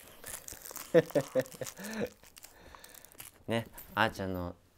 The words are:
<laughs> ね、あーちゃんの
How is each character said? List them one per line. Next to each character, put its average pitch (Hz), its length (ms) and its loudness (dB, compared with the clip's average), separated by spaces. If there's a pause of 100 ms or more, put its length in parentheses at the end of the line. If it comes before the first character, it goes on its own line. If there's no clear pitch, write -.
(920)
<laughs> 160 100 12 (2500)
ね、 117 180 2 (260)
あ 107 100 6
ー 110 80 6
ち 101 120 -4
ゃ 95 40 0
ん 95 60 0
の 87 220 -2 (220)